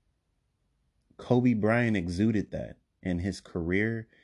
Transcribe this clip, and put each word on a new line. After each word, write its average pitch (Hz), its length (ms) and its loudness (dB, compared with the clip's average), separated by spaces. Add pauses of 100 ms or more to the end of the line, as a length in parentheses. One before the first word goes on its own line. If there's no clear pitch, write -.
(1160)
Kobe 123 380 2
Bryant 110 420 2
exuded 95 540 0
that 62 260 -10 (280)
in 87 160 -2
his 92 200 -4
career 104 680 -2 (160)